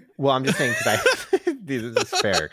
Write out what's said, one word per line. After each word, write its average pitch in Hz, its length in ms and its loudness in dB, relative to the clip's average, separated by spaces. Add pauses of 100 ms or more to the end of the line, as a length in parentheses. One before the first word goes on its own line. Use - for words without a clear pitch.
(180)
Well, 139 160 2
I'm 131 120 0
just 202 120 0
saying 135 240 0
'cause 679 60 -4 (460)
I, - 60 2 (180)
<laughs> 240 40 -20
this 135 220 -4
is 120 260 -2 (120)
fair. 92 320 0